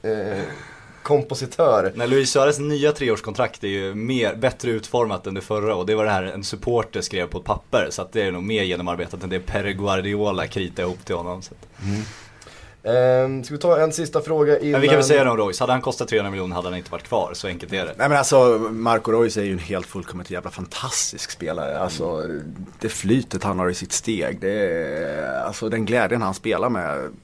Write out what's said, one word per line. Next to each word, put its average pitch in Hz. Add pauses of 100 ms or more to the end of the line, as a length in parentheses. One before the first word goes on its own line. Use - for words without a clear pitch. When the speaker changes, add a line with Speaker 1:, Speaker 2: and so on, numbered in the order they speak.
Speaker 1:
eh, 110 (920)
kompositör. 127
Speaker 2:
Nej, 120
Luis 131
Suarez 143
nya 147
treårskontrakt 113
är 104
ju 98
mer, 113
bättre 123
utformat 107
än 95
det 98
förra, 107
och 92
det 107
var 107
det 107
här 95
en 95
supporter 110
skrev 87
på 92
ett 90
papper, 104
så 98
att 90
det 113
är 98
nog 90
mer 104
genomarbetat 87
än 92
det 92
Pere 101
Guardiola 98
kritade 92
ihop 90
till 95
honom, 90
så -
att -
Speaker 1:
Mm. 101 (840)
Ehm, 127
ska 147
vi 147
ta 170
en 160
sista 160
fråga 147
innan 147
Speaker 2:
Men 135
vi 143
kan 143
väl 143
säga 139
det 127
om 117
Reus. 101
Hade 127
han 127
kostat 120
trehundra 101
miljoner 92
hade 87
han 90
inte 87
varit -
kvar, 107
så 95
enkelt 87
är 95
det. 78
Speaker 3:
Nej, 131
men 147
alltså, 127 (140)
Marco 113
Reus 113
är 101
ju 98
en 92
helt 90
fullkomligt 90
jävla 90
fantastisk -
spelare. 78
Alltså, 82 (560)
det 110
flytet 104
han 95
har 92
i 90
sitt 90
steg, 90
det 98
är... 76
alltså, 104
den 113
glädjen 113
han 95
spelar 104
med 76 (140)